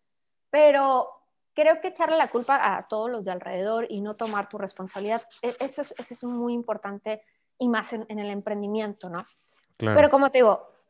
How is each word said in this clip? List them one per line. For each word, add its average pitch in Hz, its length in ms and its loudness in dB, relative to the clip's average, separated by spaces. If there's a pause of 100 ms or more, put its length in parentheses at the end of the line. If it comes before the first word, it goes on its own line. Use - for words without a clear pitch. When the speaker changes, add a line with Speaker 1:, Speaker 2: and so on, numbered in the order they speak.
(500)
Speaker 1:
Pero 277 580 4 (460)
creo 320 260 4
que 370 80 -6
echarle 330 300 0
la 277 100 2
culpa 240 480 0
a - 100 -8
todos 220 240 -4
los 226 140 -8
de 190 80 -6
alrededor 190 560 -4
y 202 140 -8
no 208 120 -8
tomar 208 360 -4
tu 214 80 -12
responsabilidad, 196 640 -6 (180)
e-, 240 200 -4
eso 277 200 -6
es, 277 180 -10
eso 247 140 -14
es 240 120 -16
muy 240 280 -4
importante 214 720 -6 (360)
y 254 100 0
más 226 260 -2
en, 220 160 -8
en 214 80 -8
el 202 120 -6
emprendimiento, 202 800 -6
¿no? 180 160 -8 (540)
Speaker 2:
Claro. 110 180 2
Speaker 1:
Pero 196 140 8
como 269 200 4
te 262 80 2
digo, 220 320 4 (200)